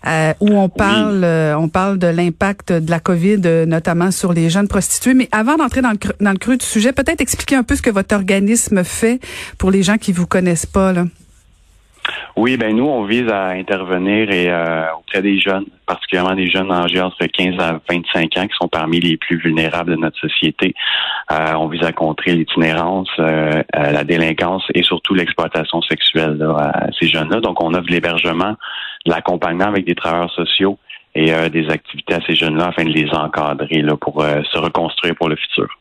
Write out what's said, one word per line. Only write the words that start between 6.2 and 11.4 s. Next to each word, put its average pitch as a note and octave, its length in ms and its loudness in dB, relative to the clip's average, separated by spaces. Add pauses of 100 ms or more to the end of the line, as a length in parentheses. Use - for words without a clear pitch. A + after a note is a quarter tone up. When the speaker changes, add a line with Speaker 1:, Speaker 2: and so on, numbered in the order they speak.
Speaker 1:
dans G3+ 100 4
le F#3+ 40 2
creux B3 220 0
du - 80 -4
sujet, A3+ 260 2
peut-être D4+ 300 0
expliquer - 340 0
un B3+ 60 4
peu C#4 140 0
ce - 40 -4
que - 80 0
votre G3 260 2
organisme G3 720 2
fait A#3 340 0 (400)
pour F#3+ 120 2
les G3 120 4
gens G3+ 140 2
qui G#3 160 0
vous F3 140 0
connaissent F3+ 400 0
pas, F#3+ 260 2
là. F3+ 120 2 (1300)